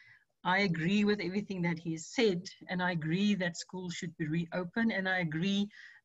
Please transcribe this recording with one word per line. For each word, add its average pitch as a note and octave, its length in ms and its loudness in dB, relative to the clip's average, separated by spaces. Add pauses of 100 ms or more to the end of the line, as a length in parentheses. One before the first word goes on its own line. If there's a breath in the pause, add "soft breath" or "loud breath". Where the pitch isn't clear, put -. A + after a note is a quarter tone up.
(440 soft breath)
I F#3 140 4
agree G3 440 2
with G#3 160 4
everything F#3+ 440 -2
that E3+ 140 0
he E3 160 -4
has E3 120 -6
said, F#3+ 380 2 (260)
and F3+ 120 -2
I F3+ 100 2
agree F3+ 440 2
that F3 220 -2
schools F#3 380 -8
should - 200 -8
be D#3+ 120 -2
reopened, F3 640 0
and F#3+ 140 -2
I F#3 120 2
agree F#3 480 0 (380 soft breath)